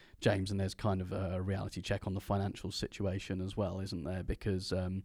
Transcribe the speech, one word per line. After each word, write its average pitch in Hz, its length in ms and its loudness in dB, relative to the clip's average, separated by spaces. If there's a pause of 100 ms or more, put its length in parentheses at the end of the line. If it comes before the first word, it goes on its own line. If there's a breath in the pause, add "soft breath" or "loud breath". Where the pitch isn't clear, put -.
(220 loud breath)
James. 98 300 4
And 98 80 2
there's 95 140 2
kind 95 280 2
of 92 100 -4
a, 95 240 0
a 92 60 0
reality 95 400 -2
check - 260 -2
on 95 80 0
the 98 40 -2
financial 98 520 0
situation 98 680 -2
as 98 140 -4
well, 95 240 0
isn't 95 240 -4
there? 90 200 -2
Because, 95 500 0
um, 92 320 0